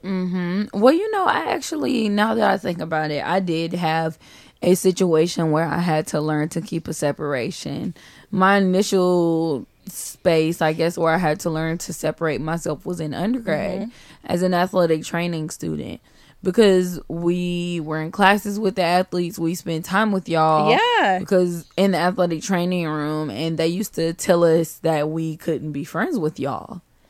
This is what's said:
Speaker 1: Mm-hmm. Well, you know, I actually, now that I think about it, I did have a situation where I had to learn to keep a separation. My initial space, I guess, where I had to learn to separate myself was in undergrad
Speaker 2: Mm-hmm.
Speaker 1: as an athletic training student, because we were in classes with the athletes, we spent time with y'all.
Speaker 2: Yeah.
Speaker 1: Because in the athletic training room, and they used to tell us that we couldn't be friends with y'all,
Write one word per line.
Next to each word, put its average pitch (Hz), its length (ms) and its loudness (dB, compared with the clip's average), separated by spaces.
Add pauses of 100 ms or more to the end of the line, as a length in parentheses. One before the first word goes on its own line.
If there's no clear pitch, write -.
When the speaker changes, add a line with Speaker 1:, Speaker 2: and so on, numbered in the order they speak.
Speaker 1:
Mm-hmm. 185 720 -2
Well, 240 140 2
you 403 200 -4
know, 392 120 -4
I 330 260 -4
actually, 262 600 -4
now 214 240 -2
that 214 160 0
I 185 80 0
think 175 220 -6
about 160 300 -4
it, 147 140 -4
I 180 160 0
did 165 320 -4
have 160 460 -2 (420)
a 180 140 4
situation 175 760 2
where 156 140 2
I 156 140 -2
had 160 300 0
to 156 120 -2
learn 151 300 0
to 165 100 -4
keep 170 280 -8
a 151 40 -6
separation. 143 1000 -4 (360)
My 190 280 4
initial 180 1080 2 (200)
space, 160 760 0
I 156 140 2
guess, 160 240 0
where 160 160 2
I 170 40 2
had 160 220 0
to 175 100 -2
learn 160 280 -2
to - 160 -10
separate 156 480 -2
myself 160 420 -4
was 180 160 -6
in 156 140 -4
undergrad 196 680 -2
Speaker 2:
Mm-hmm. 226 80 -8 (360)
Speaker 1:
as 180 160 0
an 185 100 2
athletic 175 520 2
training 170 440 -4
student, 147 540 -8 (400)
because 185 680 4
we 175 720 -2
were 156 220 -4
in 160 80 -6
classes 202 500 4
with 196 160 0
the 190 60 0
athletes, 175 560 0
we 165 160 0
spent 165 320 -6
time 208 260 2
with 190 160 -2
y'all. 160 420 4
Speaker 2:
Yeah. 349 480 4
Speaker 1:
Because 180 460 2 (140)
in 196 140 4
the 170 60 0
athletic 175 440 0
training 180 440 0
room, 151 440 -2
and 156 260 -4
they 165 120 2
used 180 260 -4
to 165 180 0
tell 170 320 4
us 165 360 4
that 156 280 0
we 160 300 -4
couldn't 151 340 -4
be 143 120 -6
friends 233 340 -4
with 156 200 -2
y'all, 131 420 -6 (300)